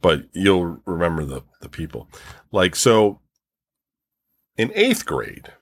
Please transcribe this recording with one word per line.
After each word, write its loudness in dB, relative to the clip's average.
but 2
you'll 0
remember -2
the, -10
the -18
people. -12
Like, 0
so 4
in -2
eighth 0
grade -10